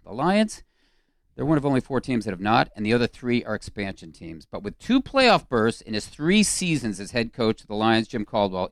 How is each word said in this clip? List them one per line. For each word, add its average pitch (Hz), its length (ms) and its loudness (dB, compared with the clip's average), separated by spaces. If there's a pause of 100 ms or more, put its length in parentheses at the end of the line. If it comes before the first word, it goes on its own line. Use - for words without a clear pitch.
The 85 80 -16
Lions, 190 500 0 (720)
they're 123 100 -6
one 151 120 2
of 135 80 -2
only 135 160 2
four 127 180 -4
teams 120 240 -2
that 104 80 -6
have 90 80 -6
not, 113 340 2
and 104 120 -6
the 107 80 2
other 120 140 2
three 120 360 -4
are 107 120 -6
expansion 95 580 -10
teams. 82 320 -16
But 90 160 -14
with 101 160 -10
two 262 240 2
playoff 240 480 2
berths 113 320 2
in 110 140 -8
his 104 100 -6
three 185 380 2
seasons 123 560 -2
as 98 120 -12
head 117 220 -2
coach 110 280 -2
of - 60 -20
the 110 60 -10
Lions, 110 340 2
Jim 107 180 -6
Caldwell 95 460 -2